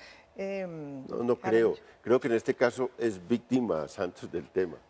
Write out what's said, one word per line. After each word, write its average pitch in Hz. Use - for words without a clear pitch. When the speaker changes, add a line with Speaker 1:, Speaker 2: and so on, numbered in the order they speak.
Speaker 1:
em, 170
Speaker 2:
No, 120
no 120
Speaker 1:
Jaramillo? 113
Speaker 2:
creo. -
Creo 123
que 139
en 117
este 113
caso 123
es 98
víctima 107
Santos -
del 80
tema. 90